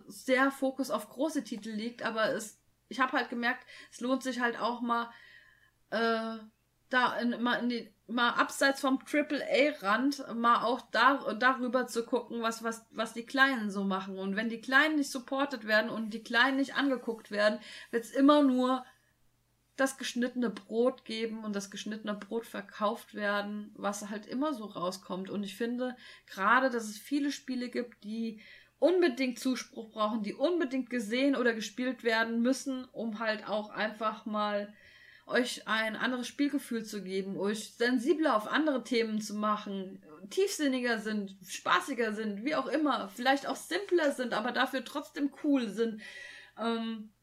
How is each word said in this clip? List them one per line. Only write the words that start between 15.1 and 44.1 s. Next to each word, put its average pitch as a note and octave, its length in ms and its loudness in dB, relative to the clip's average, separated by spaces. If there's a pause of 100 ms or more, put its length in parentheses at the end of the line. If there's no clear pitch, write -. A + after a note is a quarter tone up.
supported C4+ 540 -4
werden G#3+ 240 4
und A3 240 -4
die A3+ 100 -8
Kleinen B3+ 340 4
nicht C4+ 180 0
angeguckt B3 560 0
werden, G#3+ 280 4 (320)
wird's A#3 200 -4
immer C#4+ 320 8
nur B3+ 400 4 (920)
das C4+ 200 2
geschnittene A#3+ 520 -2
Brot A#3 560 0
geben A3 400 -6
und G#3 100 -4
das G3 160 -6
geschnittene G#3 420 -6
Brot A3 320 -8
verkauft G#3 720 -4
werden, G#3 600 -2
was G3+ 320 -4
halt G#3+ 160 -8
immer C#4+ 280 -2
so A3 120 -8
rauskommt. F#3 640 -6
Und G3+ 140 -4
ich G3 120 -8
finde B3 400 -2 (320)
gerade, A#3 420 4
dass A#3 140 -2
es G#3+ 160 -8
viele C#4+ 320 0
Spiele B3 380 -6
gibt, A#3+ 340 -6
die A3 380 -6 (380)
unbedingt C4+ 600 4
Zuspruch A3+ 520 -4
brauchen, A3 320 0
die G3+ 100 -4
unbedingt C4+ 560 0
gesehen B3 480 2
oder A#3+ 160 4
gespielt B3 500 -4
werden A3+ 380 2
müssen, B3+ 500 0
um A3 280 -6
halt G#3+ 280 -2
auch G#3+ 220 -2
einfach G#3+ 560 -4
mal G#3 480 -2 (540)
euch - 400 0
ein A3 280 0
anderes B3 320 -2
Spielgefühl C#4 560 -2
zu G#3+ 200 -8
geben, F#3+ 340 -4
euch G#3 380 -2
sensibler B3+ 600 4
auf G#3+ 160 0
andere C4+ 320 2
Themen A3+ 380 0
zu G#3 140 -6
machen, G#3 680 -2 (260)
tiefsinniger B3+ 720 0
sind, G#3 380 -4 (100)
spaßiger A3+ 640 0
sind, G#3 320 -4
wie D4 120 -2
auch B3+ 120 -2
immer, B3 400 0
vielleicht C4 400 0
auch C4+ 80 -2
simpler F4 560 0